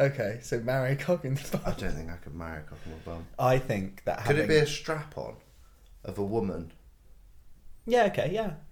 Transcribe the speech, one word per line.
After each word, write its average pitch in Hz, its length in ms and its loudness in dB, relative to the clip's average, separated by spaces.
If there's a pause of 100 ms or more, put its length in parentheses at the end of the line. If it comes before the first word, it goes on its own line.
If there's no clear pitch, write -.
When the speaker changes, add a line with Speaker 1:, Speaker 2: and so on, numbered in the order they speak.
Speaker 1:
Okay, 120 420 2
so 123 160 -2
marry, 131 380 2
cock 175 280 0
in 131 120 0
the - 160 -6
bum. - 120 0
Speaker 2:
I 185 60 0
don't - 220 0
think 80 180 -6
I 87 60 -6
could 71 180 -12
marry 82 240 -8
a 78 40 -8
cock 76 220 -14
in 80 80 -10
my 78 120 -12
bum. 85 220 -8 (120)
Speaker 1:
I 131 200 6
think 98 480 -2
that - 180 0
Speaker 2:
Could 143 140 4
it 156 40 4
Speaker 1:
having - 60 2
Speaker 2:
be 156 80 8
a 147 100 8
strap-on - 680 -6 (680)
of 92 140 -6
a 101 60 2
woman? 98 480 0 (1120)
Speaker 1:
Yeah, 233 200 6
okay, 147 280 0
yeah, 208 200 0 (160)